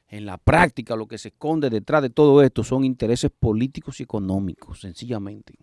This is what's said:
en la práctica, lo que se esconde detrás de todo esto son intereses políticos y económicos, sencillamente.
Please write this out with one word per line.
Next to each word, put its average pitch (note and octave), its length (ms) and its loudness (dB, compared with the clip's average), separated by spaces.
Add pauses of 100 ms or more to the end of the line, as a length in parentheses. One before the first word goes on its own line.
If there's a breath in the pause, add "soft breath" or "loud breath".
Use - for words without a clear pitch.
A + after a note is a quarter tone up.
en G#2 160 -16
la F#2 120 -14
práctica, C3 580 0
lo A2 120 -8
que A2 100 -16
se G#2+ 120 -16
esconde D3+ 400 -4
detrás A2+ 320 0
de C3 80 -2
todo C#3+ 320 6
esto B2+ 220 2
son C3 200 -2
intereses B2 540 -2
políticos A#2+ 600 -4
y C3+ 40 -10
económicos, G2 800 -6
sencillamente. G#2 800 -12